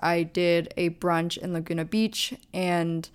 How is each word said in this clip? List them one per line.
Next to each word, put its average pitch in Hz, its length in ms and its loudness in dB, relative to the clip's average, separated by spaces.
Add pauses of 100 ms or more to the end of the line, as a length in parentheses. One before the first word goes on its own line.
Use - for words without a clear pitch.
I 170 200 2
did 170 560 2
a 175 100 2
brunch 170 480 0
in 185 160 -6
Laguna 165 320 -2
Beach, 220 480 0 (220)
and 170 600 0